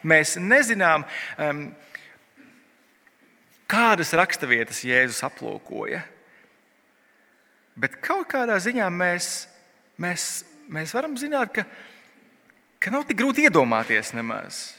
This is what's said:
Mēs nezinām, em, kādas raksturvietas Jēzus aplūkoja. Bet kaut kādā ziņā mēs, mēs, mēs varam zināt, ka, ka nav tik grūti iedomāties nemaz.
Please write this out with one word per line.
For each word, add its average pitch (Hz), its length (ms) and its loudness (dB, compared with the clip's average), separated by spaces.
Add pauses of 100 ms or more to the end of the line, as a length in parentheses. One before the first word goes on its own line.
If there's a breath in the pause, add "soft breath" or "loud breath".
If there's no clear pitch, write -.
Mēs 156 400 4
nezinām, 196 640 4 (320 loud breath)
em, 147 300 -4 (2000 loud breath)
kādas 214 480 2
raksturvietas 123 640 0
Jēzus 127 460 2
aplūkoja. 107 760 -8 (1800 soft breath)
Bet 123 240 -4
kaut 370 280 -2
kādā 233 320 0
ziņā 220 320 0
mēs, 175 540 -2 (540)
mēs, - 420 -6 (260)
mēs 156 240 -8
varam 277 240 -4
zināt, 277 360 -2
ka, 208 120 -2 (1160 loud breath)
ka 190 120 -2
nav 285 120 -2
tik 220 160 -2
grūti 277 240 2
iedomāties 117 720 2
nemaz. 113 480 -8 (140)